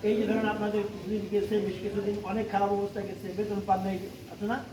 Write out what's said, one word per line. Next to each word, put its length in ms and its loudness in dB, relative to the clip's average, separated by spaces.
এই 120 6
যে 120 4
ধরেন 180 4
আপনাদের 380 2
কিছুদিন 480 -4
গেছে, 280 2
বেশ 220 0
কিছুদিন 420 0
অনেক 280 -2
খারাপ 200 4
অবস্থা 300 0
গেছে, 360 -6
বেতন 280 0
পান 140 4
নাই, 160 0
আছে 140 -6
না? 280 0